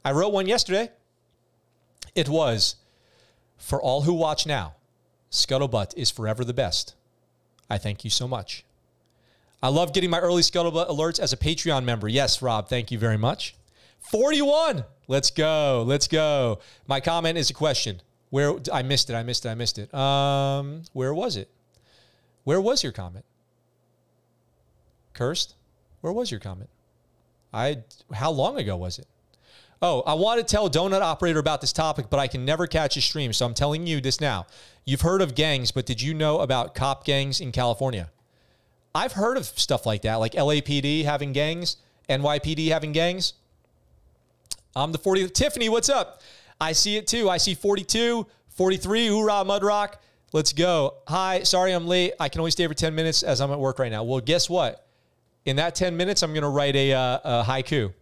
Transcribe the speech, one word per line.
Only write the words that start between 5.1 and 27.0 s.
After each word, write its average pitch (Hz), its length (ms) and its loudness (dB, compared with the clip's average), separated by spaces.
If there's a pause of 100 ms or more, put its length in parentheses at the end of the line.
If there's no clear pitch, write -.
Scuttlebutt 123 640 0
is - 140 0
forever 110 340 -4
the 120 120 -4
best. 113 400 -2 (760)
I 104 80 -2
thank 104 260 -6
you 113 60 -8
so 123 180 0
much." 120 360 -8 (1000)
I 131 40 4
love 151 260 4
getting 185 160 4
my 170 100 2
early 175 220 4
Scuttlebutt 170 480 2
alerts 156 300 -2
as 143 140 0
a - 40 -4
Patreon 151 460 0
member. 113 240 -2
Yes, 127 340 2
Rob, 113 260 0
thank 123 220 -4
you 120 80 -4
very 110 200 2
much. 117 360 -2 (460)
Forty-one. 285 840 2 (220)
Let's 135 220 2
go. 151 560 2
Let's 135 220 2
go. 147 540 2 (260)
My 135 120 0
comment 165 380 0
is 151 140 0
a - 20 -12
question. 123 480 -2 (300)
Where, 143 240 2 (180)
I 139 80 0
missed 131 300 0
it. - 20 -4
I 117 80 -4
missed 120 240 -6
it. 117 40 -4
I 113 40 -6
missed 117 240 -4
it. 104 160 -14
Um, 139 880 0 (120)
where 131 200 -4
was 175 240 -4
it? 95 100 -10 (960)
Where 160 160 2
was 240 220 2
your 123 100 -4
comment? 92 340 -14 (1900)
Cursed? 135 400 -4 (460)
Where 165 120 -4
was 233 200 -4
your 107 80 -8
comment? 95 320 -12 (840)